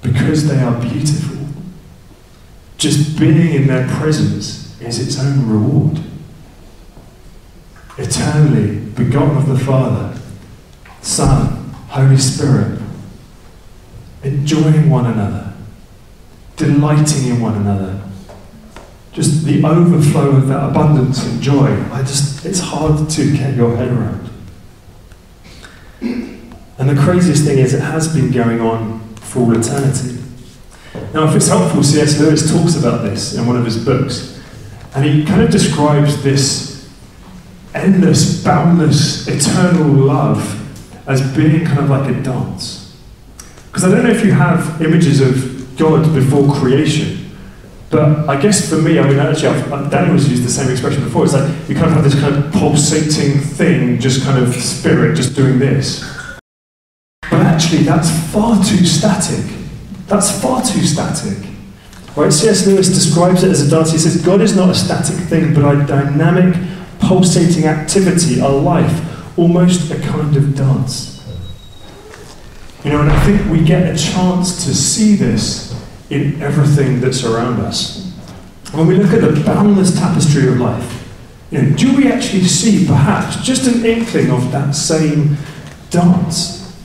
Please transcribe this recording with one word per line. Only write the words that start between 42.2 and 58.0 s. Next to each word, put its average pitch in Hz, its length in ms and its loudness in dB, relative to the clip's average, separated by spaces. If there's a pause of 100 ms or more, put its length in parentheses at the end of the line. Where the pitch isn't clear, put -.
dance. - 720 -8 (760)
'Cause - 120 -4
I 185 60 4
don't 240 140 4
know 240 80 2
if - 120 0
you 202 80 4
have - 480 0
images 143 420 4
of - 540 -2
God 156 380 2
before 143 400 2
creation, - 600 0 (800)
but 151 340 2
I 139 140 -2
guess 208 260 2
for 160 100 -2
me, 160 200 2
I 135 100 2
mean, 139 120 2
actually, - 300 0
I've, - 220 -2
I've, 139 200 -4
Daniel 143 220 2
has 139 140 4
used 123 160 0
the 123 60 -2
same 135 220 -2
expression - 320 -2
before. - 220 0
It's 151 80 2
like 135 140 2 (220)
you 135 60 -2
kind 160 100 2
of 160 80 2
have 156 100 2
this 143 160 4
kind 143 160 0
of 143 160 -2
pulsating 151 880 2
thing, 123 600 0
just 131 240 0
kind 135 200 2
of 123 120 0
spirit, - 600 0
just - 200 0
doing 131 240 2
this. - 440 0 (1300)
But - 120 2
actually, 160 420 2
that's - 260 2 (240)